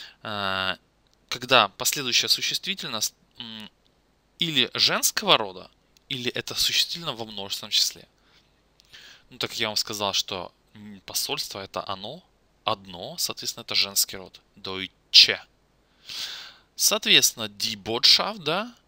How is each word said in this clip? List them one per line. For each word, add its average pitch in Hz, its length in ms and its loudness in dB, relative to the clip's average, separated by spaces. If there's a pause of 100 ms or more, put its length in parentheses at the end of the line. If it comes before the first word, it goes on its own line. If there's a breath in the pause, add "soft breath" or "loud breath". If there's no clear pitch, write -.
(220 loud breath)
а, 95 560 -2 (500)
когда 123 400 6
последующее 123 600 0
существительное 135 720 -2
с-, - 140 -2 (240)
м, 113 320 -14 (680)
или 151 360 2
женского 160 640 2
рода, 92 320 -8 (380)
или 123 220 -6
это 120 240 -6
существительное - 600 0
во 113 100 -10
множественном 101 460 -10
числе. - 360 0 (1200 loud breath)
Ну, 123 80 -20
так - 160 -6
я 110 140 -2
вам 104 80 -6
сказал, 104 360 -2
что, - 400 -4 (220)
м, 104 320 -18
посольство — - 580 -6
это - 240 -8
оно, 104 340 -10 (420)
одно, 104 540 -6
соответственно, - 440 -6
это 107 120 -8
женский 101 420 0
род. 92 240 -16 (160)
Deutsche. 95 840 4 (1300 loud breath)
Соответственно, 165 760 2
die 104 280 -6
Botschaft, 139 640 2
да, 190 360 -4 (140)